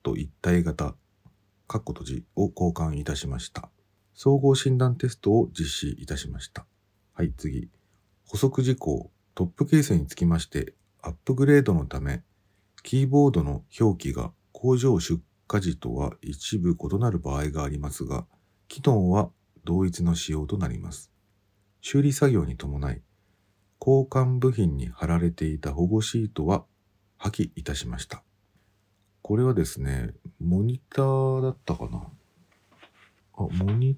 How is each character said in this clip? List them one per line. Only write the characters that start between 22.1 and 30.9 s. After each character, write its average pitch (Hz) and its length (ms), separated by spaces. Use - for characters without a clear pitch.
作 139 180
業 87 140
に 65 120
伴 69 340
い、 - 100
交 135 300
換 127 300
部 127 120
品 92 260
に 62 100
貼 - 200
ら 85 120
れ 85 100
て 80 180
い 78 120
た 71 140
保 85 120
護 107 160
シ 113 220
ー 104 60
ト 78 180
は 95 180
破 - 120
棄 - 260
い 73 80
た 69 120
し - 120
ま 60 120
し - 80
た。 - 160
こ 104 160
れ 123 60
は 127 100
で 92 120
す - 160
ね、 65 340
モ 90 240
ニ 123 260
タ 139 140